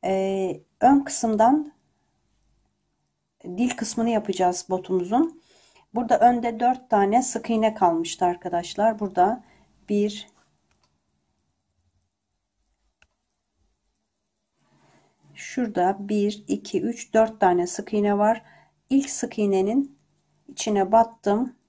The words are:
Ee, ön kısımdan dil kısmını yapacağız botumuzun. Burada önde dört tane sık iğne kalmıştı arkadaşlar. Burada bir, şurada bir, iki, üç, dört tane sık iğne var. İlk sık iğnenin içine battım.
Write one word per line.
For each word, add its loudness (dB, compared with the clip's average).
Ee, -2
ön 6
kısımdan 0
dil -4
kısmını -4
yapacağız -2
botumuzun. -2
Burada 0
önde 4
dört 0
tane 2
sık -6
iğne 0
kalmıştı 0
arkadaşlar. -2
Burada 0
bir, -2
şurada -2
bir, -2
iki, -4
üç, -8
dört 2
tane 2
sık -10
iğne 0
var. 0
İlk 2
sık -6
iğnenin 0
içine -2
battım. 0